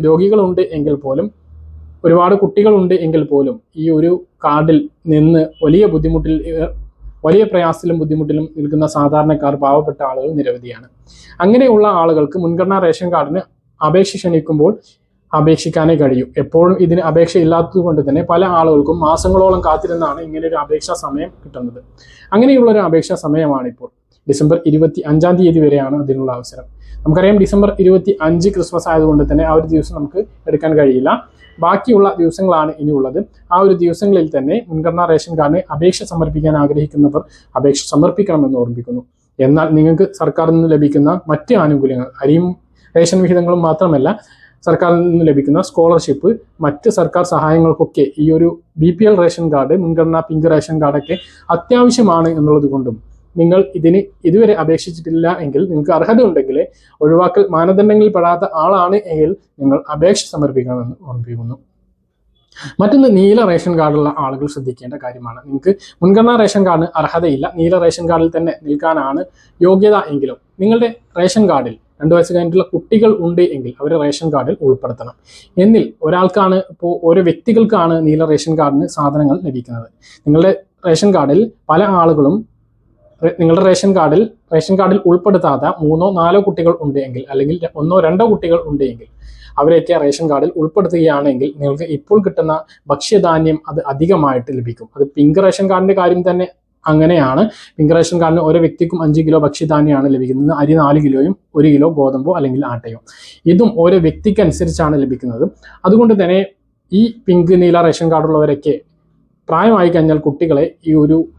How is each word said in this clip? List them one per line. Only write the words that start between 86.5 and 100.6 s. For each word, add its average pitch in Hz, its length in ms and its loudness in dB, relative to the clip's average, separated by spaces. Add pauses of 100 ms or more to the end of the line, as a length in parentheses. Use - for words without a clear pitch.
ഉണ്ട് 139 220 -4
എങ്കിൽ, 131 240 -12
അല്ലെങ്കിൽ 139 320 -2
ര-, - 80 -8 (100)
ഒന്നോ 170 240 0
രണ്ടോ 185 260 0
കുട്ടികൾ 170 280 0 (100)
ഉണ്ട് 143 220 -2
എങ്കിൽ, 117 160 -20 (520)
അവരെയൊക്കെ 165 340 2 (100)
റേഷൻ 143 280 -2
കാർഡിൽ 143 180 0 (100)
ഉൾപ്പെടുത്തുകയാണെങ്കിൽ 156 880 0 (100)
നിങ്ങൾക്ക് 143 260 -4 (120)
ഇപ്പോൾ 208 280 -2
കിട്ടുന്ന 160 280 -2 (380)
ഭക്ഷ്യധാന്യം 160 640 0 (120)
അത് 151 100 -6 (120)
അധികമായിട്ട് 143 640 -2
ലഭിക്കും. 117 380 -10
അത് 139 80 -2 (140)
പിങ്ക് 151 280 4
റേഷൻ 190 260 0
കാർഡിൻ്റെ 190 280 0
കാര്യം 180 300 0
തന്നെ 180 180 -2 (440)
അങ്ങനെയാണ്. 160 520 2 (340)
പിങ്ക് 156 200 2
റേഷൻ 170 240 0
കാർഡിന് 165 260 0
ഓരോ 160 180 2
വ്യക്തിക്കും 170 400 -4
അഞ്ച് 151 220 2
കിലോ 156 180 2
ഭക്ഷ്യധാന്യമാണ് 147 680 0
ലഭിക്കുന്നത്. 131 360 -2 (100)